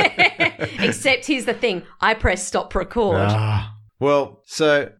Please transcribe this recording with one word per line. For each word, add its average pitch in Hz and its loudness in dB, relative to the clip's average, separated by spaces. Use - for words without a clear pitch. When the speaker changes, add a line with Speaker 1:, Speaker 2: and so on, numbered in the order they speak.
Speaker 1:
<laughs> - -6
Except - 0
here's 262 -2
the 233 0
thing. 202 -2
I 208 4
press 214 0
stop - -4
record. 185 0
Speaker 2:
Ah. 107 0
Well, 139 0
so 147 2